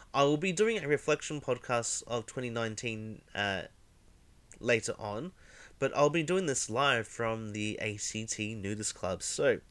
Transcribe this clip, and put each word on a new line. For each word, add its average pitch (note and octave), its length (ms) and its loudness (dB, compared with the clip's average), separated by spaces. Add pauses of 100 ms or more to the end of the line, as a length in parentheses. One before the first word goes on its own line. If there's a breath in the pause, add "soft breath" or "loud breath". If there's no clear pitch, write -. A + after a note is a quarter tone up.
(120)
I C#3 120 6
will D3 140 6
be F#3 120 0
doing G#3 320 2
a C#3+ 60 -4
reflection D3+ 520 0
podcast A#2+ 680 -2
of A#2 180 -2
twenty B2+ 240 -6
nineteen, A2 720 -4 (100)
uh, G2 300 -2 (960)
later A2+ 400 0
on, G#2+ 340 -6 (460 loud breath)
but C3+ 160 0
I'll D3 140 6
be E3 140 2
doing F3+ 240 0
this C3 240 0
live B2 360 2
from A2+ 460 -2
the G#2+ 300 -2
A G#2+ 160 -2
C A2 260 -6
T A2 300 -4
Nudist G#2 400 -4
Club. F2+ 280 -4
So, B2+ 380 2 (100)